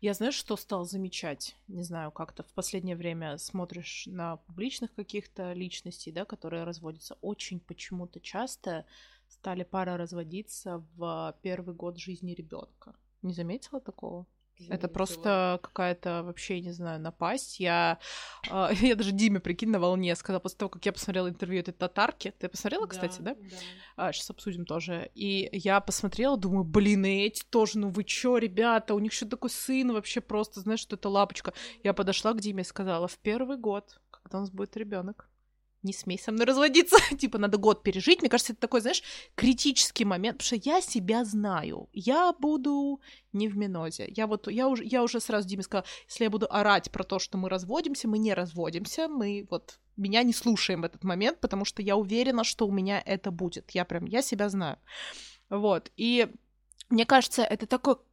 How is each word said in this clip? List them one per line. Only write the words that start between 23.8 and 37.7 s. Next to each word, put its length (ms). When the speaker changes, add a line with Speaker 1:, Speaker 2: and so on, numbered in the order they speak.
Speaker 1:
А, 140
щас 180
обсудим 360
тоже. 500
И 380
я 280
посмотрела, 560
думаю, 280
"Блин, 400
и 200
эти 240
тоже, 300
ну 100
вы 140
че, 340
ребята, 580
у 40
них 140
еще 140
такой 220
сын 440
вообще 280
просто, 400
знаешь, 200
что 160
это 120
лапочка". 440
Я 100
подошла 400
к 80
Диме 200
и 40
сказала, 420
"В 120
первый 380
год, 420
когда 280
у 20
нас 100
будет 260
ребенок, 520
не 100
смей 260
со 120
мной 160
разводиться". 500
<laughs> 220
Типа, 200
надо 180
год 260